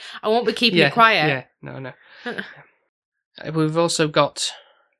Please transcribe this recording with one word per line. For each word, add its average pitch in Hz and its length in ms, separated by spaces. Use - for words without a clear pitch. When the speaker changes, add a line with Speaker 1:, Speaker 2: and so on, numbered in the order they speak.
Speaker 1:
I - 60
won't 226 180
be 226 80
keeping 220 260
Speaker 2:
Yeah, 147 80
Speaker 1:
it 139 60
quiet. 214 360
Speaker 2:
yeah. 131 140
No, 131 180
no. 131 140
Speaker 1:
<laughs> - 160
Uh-uh. 233 160
Speaker 2:
Uh, 151 60
we've 156 240
also 165 320
got - 420